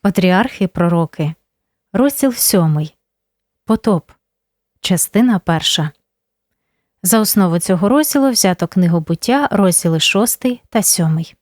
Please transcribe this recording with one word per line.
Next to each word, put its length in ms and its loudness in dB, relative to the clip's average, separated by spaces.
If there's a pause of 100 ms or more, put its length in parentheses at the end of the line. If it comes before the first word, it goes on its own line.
Патріархи 640 0
і 20 -2
пророки. 680 -2 (580)
Розділ 400 0
сьомий. 640 0 (680)
ПОТОП. 460 -2 (720)
ЧАСТИНА 580 0
перша. 520 -2 (1120)
За 180 2
основу 380 0
цього 300 -2
розділу 420 0
взято 380 -2
книгу 320 0
Буття, 500 -2
розділи 500 0
шостий 680 -2
та 140 -2
сьомий. 580 -2